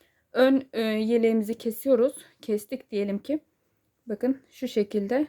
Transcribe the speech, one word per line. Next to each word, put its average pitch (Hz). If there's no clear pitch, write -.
ön, 262
e, 226
yeleğimizi 220
kesiyoruz. 247
Kestik 220
diyelim 202
ki. 294
Bakın 247
şu -
şekilde 220